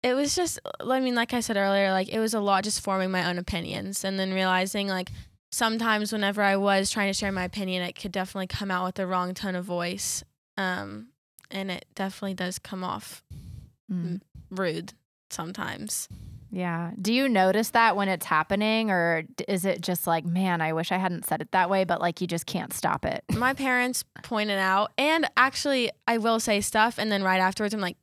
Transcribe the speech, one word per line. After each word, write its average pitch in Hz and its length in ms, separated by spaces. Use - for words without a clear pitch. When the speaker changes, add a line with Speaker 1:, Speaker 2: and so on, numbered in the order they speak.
Speaker 1:
It 254 120
was 285 200
just, 349 240
I 254 200
mean, 254 160
like 233 180
I 240 80
said 220 160
earlier, 196 340
like, 190 180
it 220 100
was 220 140
a 220 60
lot 196 240
just 208 180
forming 190 300
my 180 180
own 180 80
opinions 180 640
and 190 160
then 190 140
realizing, 190 540
like, 185 240
sometimes 220 600
whenever 208 300
I 196 140
was 196 340
trying 202 200
to 196 80
share 196 140
my 185 120
opinion, 185 400
it 175 100
could - 180
definitely 190 360
come 196 240
out 185 140
with 185 100
the 190 100
wrong 180 280
tone 185 220
of 180 100
voice. 180 580
Um, 202 520
and 196 180
it - 160
definitely 196 400
does 185 240
come 185 240
off - 400
Speaker 2:
Mm. 175 140
Speaker 1:
m-, 175 160
rude 180 440
sometimes. - 800
Speaker 2:
Yeah. 170 380
Do 208 120
you 262 160
notice 196 420
that 226 240
when 196 140
it's 185 160
happening, 208 680
or 170 320
d-, - 120
is 185 180
it 180 160
just 180 260
like, 165 180
"Man, 175 360
I 160 120
wish 165 180
I 185 60
hadn't 180 280
said 160 160
it 156 100
that 185 180
way," 190 160
but, 175 160
like, 170 200
you 180 60
just 170 180
can't - 280
stop - 320
it? - 180
Speaker 1:
My 247 200
parents 254 500
point 214 260
it 196 100
out, 190 380
and 311 280
actually, 262 540
I 233 100
will 226 220
say 208 220
stuff, 220 360
and 220 140
then 196 120
right 185 160
afterwards, 202 340
I'm 214 80
like 180 220